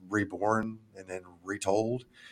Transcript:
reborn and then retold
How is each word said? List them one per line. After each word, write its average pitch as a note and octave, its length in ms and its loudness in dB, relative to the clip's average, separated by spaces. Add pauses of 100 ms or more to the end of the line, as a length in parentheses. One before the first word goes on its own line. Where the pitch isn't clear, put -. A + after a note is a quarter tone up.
reborn G#2 680 2 (180)
and F#2+ 120 -14
then F#2 140 -8 (220)
retold G2+ 600 0 (260)